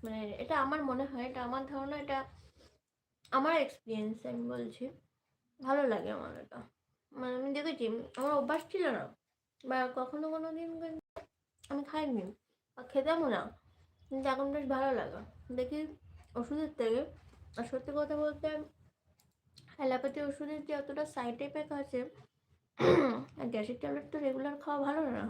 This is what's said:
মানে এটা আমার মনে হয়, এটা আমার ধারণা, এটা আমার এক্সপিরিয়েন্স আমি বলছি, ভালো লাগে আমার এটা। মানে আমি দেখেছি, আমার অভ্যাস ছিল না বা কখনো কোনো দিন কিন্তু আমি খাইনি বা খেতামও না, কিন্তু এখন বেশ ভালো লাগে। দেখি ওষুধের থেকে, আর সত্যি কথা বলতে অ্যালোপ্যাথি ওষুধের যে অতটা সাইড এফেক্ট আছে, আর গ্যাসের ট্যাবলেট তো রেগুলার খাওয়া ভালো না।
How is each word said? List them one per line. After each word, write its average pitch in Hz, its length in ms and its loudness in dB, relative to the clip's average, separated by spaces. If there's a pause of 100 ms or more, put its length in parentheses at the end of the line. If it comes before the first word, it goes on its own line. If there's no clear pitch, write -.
মানে 220 160 -4 (240)
এটা 311 120 0 (100)
আমার 302 240 0
মনে 254 220 0
হয়, 247 180 -4
এটা 254 180 -6
আমার 262 240 -2
ধারণা, 277 320 -4
এটা 277 160 0 (1120)
আমার 285 320 6
এক্সপিরিয়েন্স 220 520 -2 (160)
আমি 120 120 -4 (100)
বলছি, 120 300 -4 (760)
ভালো 269 220 4 (120)
লাগে - 240 0
আমার 78 160 -6 (100)
এটা। - 160 -14 (520)
মানে 254 280 -4
আমি 269 180 -2
দেখেছি, 294 280 -2 (320)
আমার 285 220 2
অভ্যাস 302 220 2 (100)
ছিল 370 120 0 (140)
না - 60 -4 (600)
বা 262 140 0 (220)
কখনো 285 340 -2
কোনো 320 140 -2 (100)
দিন 330 120 -6 (120)
কিন্তু 320 380 -8 (520)
আমি 285 100 0 (100)
খাইনি 269 340 0 (500)
বা 254 60 -12 (100)
খেতামও 302 440 4
না, 175 60 2 (680)
কিন্তু 269 240 -2
এখন 277 220 2
বেশ 294 100 -2 (100)
ভালো 269 140 4 (100)
লাগে। - 220 -4 (380)
দেখি 254 200 0 (600)
ওষুধের 294 400 -2
থেকে, 226 220 4 (560)
আর 240 140 -2
সত্যি 254 280 -4
কথা 294 240 2
বলতে 302 240 0 (1300)
অ্যালোপ্যাথি 269 420 2 (100)
ওষুধের 294 380 -4
যে 302 120 -2
অতটা 285 240 -2 (120)
সাইড 240 220 -2 (100)
এফেক্ট 285 240 -4 (100)
আছে, 214 180 -2 (1400)
আর 269 140 -2
গ্যাসের 226 280 0
ট্যাবলেট 285 320 -2
তো 311 120 -2
রেগুলার 269 380 0
খাওয়া 294 240 0
ভালো 294 140 2 (160)
না। 202 120 -2